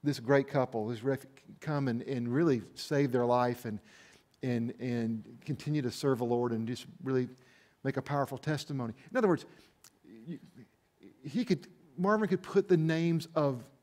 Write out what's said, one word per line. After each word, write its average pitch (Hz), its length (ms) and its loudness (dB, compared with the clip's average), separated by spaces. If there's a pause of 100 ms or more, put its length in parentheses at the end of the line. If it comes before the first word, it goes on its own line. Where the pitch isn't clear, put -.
this 143 160 0
great 135 280 4
couple, 117 400 0
this 117 160 -6
ref-, 135 220 -2 (340)
come 143 280 -2
and, 120 160 0
and 120 300 -4
really 139 280 4 (120)
save 143 380 0
their 123 140 4
life 123 400 2
and, 107 140 -6 (640)
and, 120 380 -2
and 117 440 -2 (220)
continue 147 360 -2
to 120 100 -2
serve 135 280 0
the 123 60 0
Lord 120 260 2
and 113 160 -2
just 120 180 -8 (180)
really 127 260 0 (540)
make 135 140 -2
a 131 40 -4
powerful 139 360 -2
testimony. 139 560 -4 (180)
In 240 60 -2
other 226 100 4
words, 165 180 4 (800)
you, 160 140 -10 (840)
he 185 220 -4
could, - 220 -2 (300)
Marvin 208 300 2
could 185 140 0
put 196 260 0
the 180 100 6
names 165 580 2
of 139 280 0 (200)